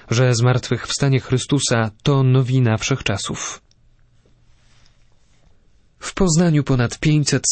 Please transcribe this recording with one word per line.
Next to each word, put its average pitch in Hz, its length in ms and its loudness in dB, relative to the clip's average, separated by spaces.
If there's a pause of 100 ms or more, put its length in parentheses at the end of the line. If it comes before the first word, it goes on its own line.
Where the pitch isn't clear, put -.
(100)
że 123 240 2
zmartwychwstanie 123 840 0
Chrystusa 123 680 0 (120)
to 139 200 2
nowina 127 540 2
wszechczasów. - 840 -6 (2500)
W - 140 -12
Poznaniu 165 500 2
ponad 123 340 0
pięćset 151 540 0